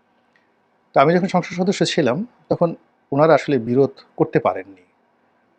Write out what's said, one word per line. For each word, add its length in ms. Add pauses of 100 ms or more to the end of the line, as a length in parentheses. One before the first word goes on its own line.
(920)
তো 80
আমি 140
যখন 120
সংসদ 300
সদস্য 300
ছিলাম, 400 (220)
তখন 260 (380)
ওনারা 220
আসলে 240
বিরোধ 320 (260)
করতে 220
পারেননি। 460 (760)